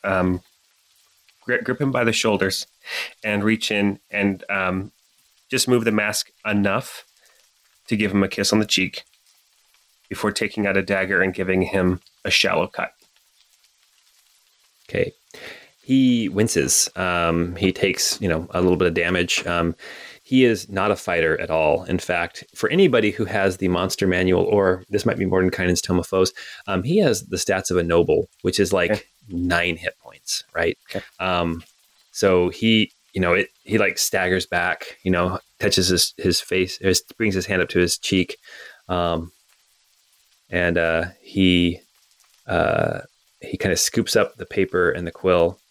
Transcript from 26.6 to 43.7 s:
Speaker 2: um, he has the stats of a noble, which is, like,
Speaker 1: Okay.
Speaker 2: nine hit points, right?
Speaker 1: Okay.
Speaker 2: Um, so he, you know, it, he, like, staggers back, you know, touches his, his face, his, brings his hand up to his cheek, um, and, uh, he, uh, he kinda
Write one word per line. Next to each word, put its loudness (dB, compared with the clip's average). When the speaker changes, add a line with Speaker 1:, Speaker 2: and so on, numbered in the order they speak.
Speaker 2:
um, -2
he 2
has 2
the -8
stats -2
of 0
a 2
noble, 2
which 0
is, 2
like, 2
Speaker 1:
Okay. -2
Speaker 2:
nine -2
hit -10
points, -10
right? -2
Speaker 1:
Okay. -8
Speaker 2:
Um, -2
so 2
he, 2
you -6
know, 2
it, 0
he, -2
like, 2
staggers 0
back, -4
you 0
know, 0
touches 0
his, 0
his 0
face, -2
his, 0
brings 0
his -4
hand 0
up 0
to 0
his 2
cheek, -2
um, -4
and, 0
uh, 0
he, 2
uh, 0
he -8
kinda 0